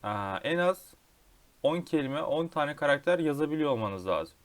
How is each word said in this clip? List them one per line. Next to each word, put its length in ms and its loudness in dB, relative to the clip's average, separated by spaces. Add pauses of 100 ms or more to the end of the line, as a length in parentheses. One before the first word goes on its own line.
e, 40 -4 (420)
en 80 0
az 360 -2 (680)
on 180 0
kelime, 420 -2
on 260 -2
tane 280 -2
karakter 420 2
yazabiliyor 520 2
olmanız 360 -2
lazım. 380 -2